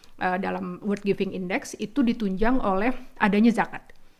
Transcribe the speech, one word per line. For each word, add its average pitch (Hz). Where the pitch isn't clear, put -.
eh, 185
dalam 185
World 202
Giving 190
Index 185
itu 214
ditunjang 214
oleh 202
adanya 208
zakat. -